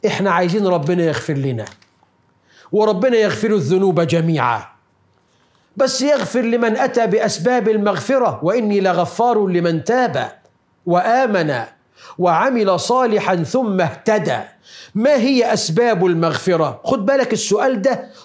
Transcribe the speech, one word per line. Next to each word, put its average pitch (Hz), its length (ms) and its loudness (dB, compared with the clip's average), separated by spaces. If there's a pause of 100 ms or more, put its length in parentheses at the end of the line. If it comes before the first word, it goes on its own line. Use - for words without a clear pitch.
إحنا 196 240 -2
عايزين 180 360 0
ربنا 175 360 0
يغفر 151 300 -4
لنا، 131 320 -4 (1040)
وربنا 214 460 2
يغفر 208 340 0
الذنوب 185 500 2
جميعا، 151 640 0 (1120)
بس 254 240 0
يغفر 262 400 0
لمن 233 360 0
أتى 240 300 0
بأسباب 220 640 0
المغفرة، 208 760 0
"وإني 208 360 0
لغفار 190 680 0
لمن 170 360 0
تاب 240 480 -2 (540)
وآمن 180 760 0 (560)
وعمل 190 600 2
صالحا 226 560 0
ثم 190 460 -2
اهتدى". 160 580 -2 (560)
ما 269 200 4
هي 247 380 2
أسباب 202 520 0
المغفرة؟ 165 760 0
خد 220 220 -2
بالك 262 280 0
السؤال 220 480 0
ده 254 280 -2 (160)